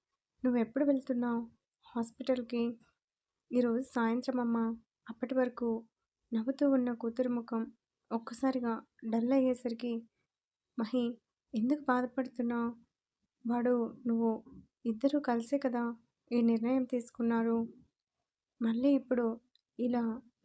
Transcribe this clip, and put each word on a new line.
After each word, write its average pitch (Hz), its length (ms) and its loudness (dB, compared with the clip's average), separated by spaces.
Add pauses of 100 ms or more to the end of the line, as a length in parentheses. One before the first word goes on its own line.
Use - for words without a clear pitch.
(440)
నువ్వెప్పుడు 247 420 2
వెళ్తున్నావు 240 560 0 (440)
హాస్పిటల్కి?" 240 800 -4 (880)
"ఈరోజు 240 360 2
సాయంత్రం 247 520 0
అమ్మా." 233 260 0 (420)
అప్పటి 233 280 -6
వరకు 247 320 0 (640)
నవ్వుతూ 240 400 0
ఉన్న 247 220 2
కూతురు 233 360 -2
ముఖం 233 320 -4 (500)
ఒక్కసారిగా 240 640 -2 (320)
డల్ 233 280 0
అయ్యేసరికి, 247 580 0 (880)
"మహి, 240 260 0 (500)
ఎందుకు 262 340 0
బాధపడుతున్నావు? 247 800 -2 (760)
వాడు 240 280 2 (320)
నువ్వు 226 260 2 (540)
ఇద్దరూ 269 340 0
కలిసే 240 380 -2
కదా 247 260 0 (480)
ఈ 240 100 2
నిర్ణయం 233 420 4
తీసుకున్నారు. 233 760 0 (1040)
మళ్ళీ 233 320 4
ఇప్పుడు 247 320 2 (540)
ఇలా 240 240 0 (420)